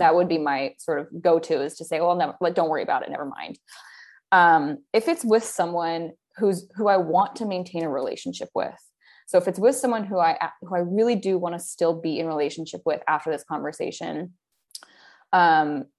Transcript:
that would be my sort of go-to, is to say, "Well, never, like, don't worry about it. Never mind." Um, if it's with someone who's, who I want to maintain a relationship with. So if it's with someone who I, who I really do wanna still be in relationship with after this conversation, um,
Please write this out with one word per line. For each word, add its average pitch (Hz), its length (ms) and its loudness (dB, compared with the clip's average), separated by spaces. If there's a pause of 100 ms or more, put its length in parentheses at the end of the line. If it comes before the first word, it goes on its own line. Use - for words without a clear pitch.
that 160 100 8
would 180 120 4
be 165 100 0
my 139 400 -2
sort 151 220 -4
of 151 80 -8 (120)
go-to, 165 440 2
is 151 140 -8
to 160 80 -14
say, 160 140 -4
"Well, 175 160 2
never, 170 260 -2
like, 170 120 0
don't 170 160 0
worry 156 140 -2
about - 180 -2
it. - 80 -8
Never - 160 -8
mind." - 320 -12 (760)
Um, 160 520 6 (100)
if 220 140 2
it's 330 180 -2
with 220 180 4
someone 170 680 -4 (260)
who's, 196 380 0
who 202 120 0
I 196 100 4
want 180 400 2
to 226 80 -6
maintain 180 380 -6
a 160 60 -4
relationship 135 640 -6
with. - 260 -4 (480)
So 185 100 2
if 175 100 4
it's 180 120 -4
with 247 160 4
someone 240 300 -2
who 190 140 -4
I, 165 300 0 (120)
who 180 140 -8
I 175 40 0
really 208 360 2
do 190 220 0
wanna 175 220 -4
still 165 340 0
be 160 260 -4
in 165 80 -2
relationship 160 580 -4
with 151 220 0
after 156 220 0
this 147 140 -4
conversation, 156 880 -8 (1000)
um, 156 520 4 (140)